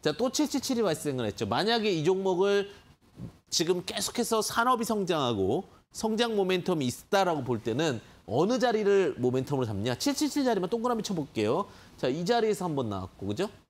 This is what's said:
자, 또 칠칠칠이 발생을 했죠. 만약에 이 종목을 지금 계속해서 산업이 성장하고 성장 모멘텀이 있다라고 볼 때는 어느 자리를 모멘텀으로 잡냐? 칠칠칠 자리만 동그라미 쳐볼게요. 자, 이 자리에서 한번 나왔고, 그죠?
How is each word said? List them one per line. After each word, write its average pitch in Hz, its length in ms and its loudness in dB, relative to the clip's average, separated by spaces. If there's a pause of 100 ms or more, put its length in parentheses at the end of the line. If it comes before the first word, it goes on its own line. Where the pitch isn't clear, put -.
자, 151 100 2
또 240 180 0
칠칠칠이 262 520 0
발생을 147 440 0
했죠. 104 200 -2
만약에 208 440 2
이 160 140 0
종목을 190 680 2 (800)
지금 175 340 0
계속해서 220 560 -2
산업이 233 440 0
성장하고 151 800 0 (280)
성장 220 440 0
모멘텀이 185 460 0
있다라고 160 640 0
볼 117 180 -2
때는 123 380 0 (260)
어느 180 320 2
자리를 202 600 2
모멘텀으로 127 480 0
잡냐? 107 300 -2
칠칠칠 285 480 0
자리만 190 260 0
동그라미 233 320 -2
쳐볼게요. 147 640 -2 (300)
자, - 120 -2
이 156 160 -2
자리에서 220 400 0
한번 139 240 -2
나왔고, 95 380 -8
그죠? 147 240 -2 (200)